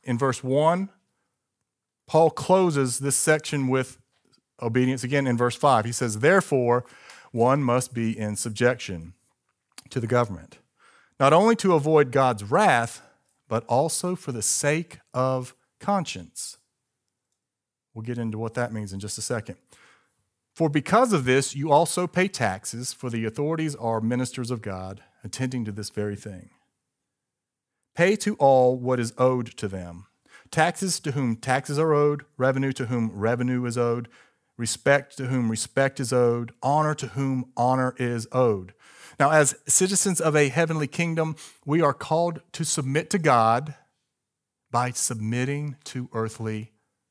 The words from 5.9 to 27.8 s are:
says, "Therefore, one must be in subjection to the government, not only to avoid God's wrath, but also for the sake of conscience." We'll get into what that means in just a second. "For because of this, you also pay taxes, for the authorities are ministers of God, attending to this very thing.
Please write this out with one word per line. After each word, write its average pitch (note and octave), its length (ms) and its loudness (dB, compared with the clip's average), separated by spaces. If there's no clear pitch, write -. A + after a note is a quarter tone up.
says, A2 280 -4
"Therefore, B2 640 2
one B2+ 300 2
must B2 320 0
be A2+ 240 -4
in G#2 180 -4
subjection G#2 800 -2
to C3 100 -6
the A#2 80 -4
government, G#2+ 520 -2
not C#3 140 6
only G#3+ 240 6
to F#3+ 160 2
avoid D3 380 4
God's B2+ 320 2
wrath, B2+ 580 2
but A2+ 200 -2
also D#3+ 480 0
for - 160 -10
the A#2 100 -6
sake - 580 -2
of B2+ 400 -2
conscience." - 800 -6
We'll A2+ 120 -12
get A#2 140 -6
into A2+ 180 -4
what A2+ 160 -6
that A#2+ 180 -4
means G#2 220 -8
in G2 60 -8
just G2+ 180 -8
a G#2+ 40 -10
second. G#2 360 -6
"For D#3+ 160 0
because G#3 440 2
of C#3 120 0
this, C3+ 300 2
you D3 160 -2
also E3+ 360 2
pay F3+ 200 0
taxes, A#2 640 -4
for - 160 -8
the A2+ 160 -4
authorities D3 500 -4
are A2+ 240 -2
ministers A#2+ 500 -2
of A#2+ 120 -4
God, F#2+ 420 -10
attending B2+ 420 -6
to G#2+ 60 -8
this G2+ 180 -10
very G#2 260 -6
thing. G2 360 -16